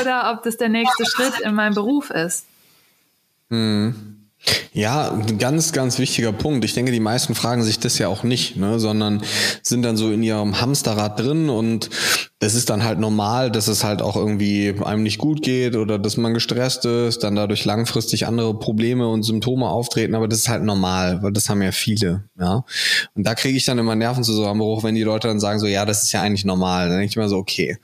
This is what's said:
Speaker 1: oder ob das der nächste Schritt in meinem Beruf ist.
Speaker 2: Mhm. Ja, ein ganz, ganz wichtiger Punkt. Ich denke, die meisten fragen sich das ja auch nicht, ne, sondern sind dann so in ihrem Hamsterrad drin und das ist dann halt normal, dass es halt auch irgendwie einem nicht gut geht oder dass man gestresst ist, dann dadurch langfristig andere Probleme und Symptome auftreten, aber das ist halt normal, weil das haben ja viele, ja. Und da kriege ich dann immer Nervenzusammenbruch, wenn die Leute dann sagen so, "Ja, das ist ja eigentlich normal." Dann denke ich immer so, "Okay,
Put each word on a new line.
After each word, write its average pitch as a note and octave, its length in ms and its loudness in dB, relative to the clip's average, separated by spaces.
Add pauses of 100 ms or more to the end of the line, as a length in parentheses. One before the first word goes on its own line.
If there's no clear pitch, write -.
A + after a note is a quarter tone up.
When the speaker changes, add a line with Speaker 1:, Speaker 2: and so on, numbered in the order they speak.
Speaker 1:
oder B3 320 0
ob A3+ 120 -6
das A3+ 120 -2
der A#3 140 2
nächste A#3 340 2
Schritt B3 360 0
in G#3+ 140 -2
meinem G#3+ 200 2
Beruf B3+ 340 0
ist. E3 380 -4 (1040)
Speaker 2:
Mhm. A2 580 0 (640)
Ja, A2+ 400 0
ein G#2+ 260 0
ganz, D3 320 2
ganz C3 300 0
wichtiger A#2 320 0
Punkt. B2+ 320 0
Ich G#2 100 -2
denke, B2+ 160 0
die A#2+ 80 2
meisten A2+ 380 0
fragen A#2+ 260 0
sich G#2+ 160 0
das - 200 0
ja G#2 100 2
auch F#2+ 160 -2
nicht, A#2+ 320 0
ne, G#2 240 0
sondern G#2+ 420 0 (400)
sind A#2+ 200 0
dann A#2 140 2
so A2 140 0
in G#2+ 120 0
ihrem G#2+ 380 0
Hamsterrad A#2 600 0
drin D3+ 280 0
und A2+ 420 -2 (500)
das G#2+ 140 2
ist A#2 160 0
dann G#2+ 120 0
halt A2+ 160 0
normal, G#2+ 540 0
dass G#2+ 160 0
es G#2+ 160 0
halt G#2 180 0
auch G2+ 140 -2
irgendwie G2+ 580 0 (100)
einem G#2+ 200 0
nicht G#2+ 140 -2
gut D3+ 240 0
geht B2+ 340 0
oder A2 200 0
dass G2+ 200 -2
man A2+ 180 0
gestresst A#2+ 520 -2
ist, A#2+ 360 0
dann G2+ 140 0
dadurch G#2 280 0
langfristig A2+ 640 0
andere A2+ 320 0
Probleme A#2 480 0
und A2 160 0
Symptome A2+ 460 0
auftreten, A2+ 480 0
aber A2+ 100 2
das A2 140 0
ist - 80 0
halt A#2+ 160 0
normal, F#2 580 0
weil G2+ 100 0
das G#2 160 0
haben G2+ 140 2
ja F#2+ 80 0
viele, G2+ 540 0 (120)
ja. F#2 280 0 (500)
Und G#2 100 0
da A2 120 0
kriege C3+ 200 0
ich B2+ 80 0
dann B2+ 140 0
immer A2+ 160 2
Nervenzusammenbruch, A2 880 0
wenn A2 140 0
die A2 80 0
Leute A2 240 0
dann G#2+ 100 0
sagen G#2 220 0
so, G#2+ 80 2
"Ja, G2 160 2
das G#2 180 0
ist - 80 0
ja F#2+ 120 0
eigentlich G2 220 0
normal." F#2 440 2
Dann F2+ 100 0
denke G2 120 -2
ich - 60 -8
immer A2 120 0
so, G2+ 80 0
"Okay, F#2 480 -2